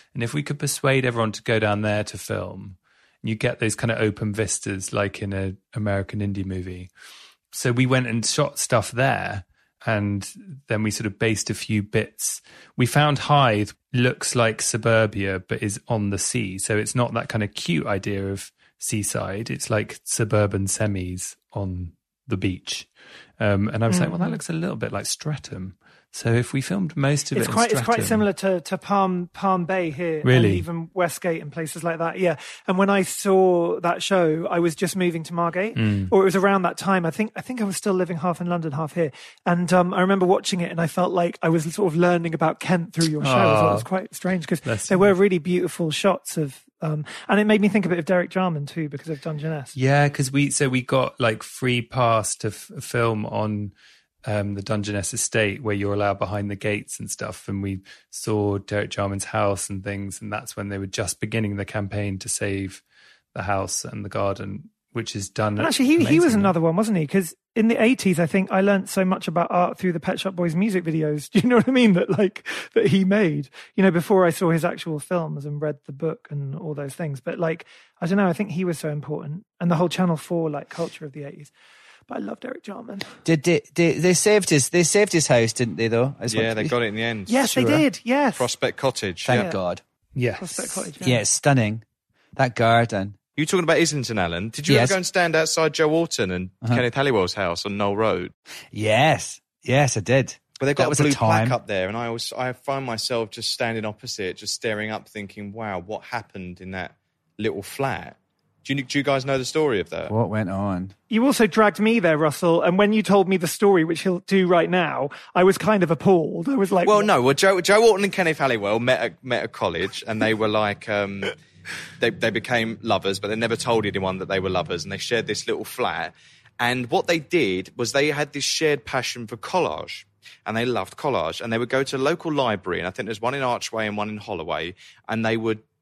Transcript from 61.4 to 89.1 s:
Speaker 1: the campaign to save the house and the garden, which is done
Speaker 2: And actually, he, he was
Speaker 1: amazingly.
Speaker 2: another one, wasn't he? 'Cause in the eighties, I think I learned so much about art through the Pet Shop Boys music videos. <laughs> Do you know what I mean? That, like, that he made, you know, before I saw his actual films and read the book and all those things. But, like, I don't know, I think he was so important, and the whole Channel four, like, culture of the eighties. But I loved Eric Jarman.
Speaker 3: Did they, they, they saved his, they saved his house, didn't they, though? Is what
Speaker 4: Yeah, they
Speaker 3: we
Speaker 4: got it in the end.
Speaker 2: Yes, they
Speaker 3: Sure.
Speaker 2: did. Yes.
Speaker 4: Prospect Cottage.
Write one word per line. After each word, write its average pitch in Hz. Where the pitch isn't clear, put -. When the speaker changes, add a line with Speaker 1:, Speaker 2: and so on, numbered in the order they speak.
Speaker 1:
the 98
campaign 101
to -
save 98
the -
house 98
and 101
the 98
garden, 101
which 113
is 101
done 104
Speaker 2:
And 107
actually, 262
he, 294
he 339
was 311
Speaker 1:
amazingly. 202
Speaker 2:
another 185
one, 165
wasn't 214
he? 147
'Cause 190
in 220
the 226
eighties, 202
I 165
think 190
I 190
learned 196
so 190
much 185
about 170
art 180
through 180
the 165
Pet -
Shop 190
Boys 175
music 185
videos. 156
<laughs> -
Do 208
you 247
know 247
what 220
I 254
mean? 240
That, 180
like, -
that 208
he 196
made, 185
you 202
know, 190
before 180
I 170
saw 165
his 165
actual 165
films 156
and 147
read 151
the 143
book 160
and 139
all 156
those 139
things. 147
But, -
like, 165
I 175
don't 190
know, 196
I 170
think 208
he 185
was 170
so 156
important, 151
and 175
the 160
whole 170
Channel 175
four, 165
like, 143
culture 160
of 135
the 147
eighties. 147
But -
I 226
loved 214
Eric -
Jarman. 202
Speaker 3:
Did 160
they, 170
they, 170
they 180
saved 208
his, 143
they 175
saved 202
his 160
house, 117
didn't 113
they, 113
though? 120
Is 110
what 110
Speaker 4:
Yeah, 113
they 107
Speaker 3:
we -
Speaker 4:
got 120
it 113
in 104
the 113
end. 110
Speaker 2:
Yes, 254
they 262
Speaker 3:
Sure. 240
Speaker 2:
did. 285
Yes. 262
Speaker 4:
Prospect 123
Cottage. 104